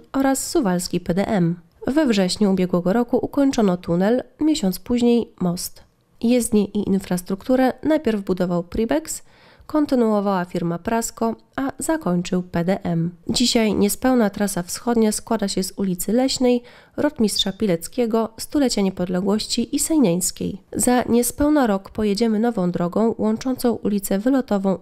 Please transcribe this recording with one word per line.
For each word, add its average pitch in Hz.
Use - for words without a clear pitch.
oraz 269
Suwalski 180
P -
D 196
M. 175
We 294
wrześniu 196
ubiegłego 180
roku 240
ukończono 240
tunel, 185
miesiąc 294
później 240
most. -
Jezdnię 226
i 202
infrastrukturę 196
najpierw 285
budował 180
Pribex, 269
kontynuowała 214
firma 170
Prasco, 226
a 269
zakończył 180
P 170
D 190
M. 170
Dzisiaj 233
niespełna 214
trasa 190
wschodnia 220
składa 208
się 190
z -
ulicy 196
Leśnej, 247
Rotmistrza 220
Pileckiego, 220
Stulecia 262
Niepodległości 190
i 285
Sejneńskiej. 185
Za 247
niespełna 262
rok 196
pojedziemy 214
nową 208
drogą 185
łączącą 233
ulicę 202
Wylotową 208